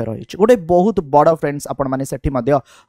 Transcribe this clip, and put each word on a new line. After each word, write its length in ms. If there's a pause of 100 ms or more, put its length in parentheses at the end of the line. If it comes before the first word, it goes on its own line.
ରହିଛି। 320
ଗୋଟେ 200
ବହୁତ 440
ବଡ଼, 340
ଫ୍ରେଣ୍ଡସ୍, 360
ଆପଣମାନେ 340
ସେଠି 260
ମଧ୍ୟ 220 (360)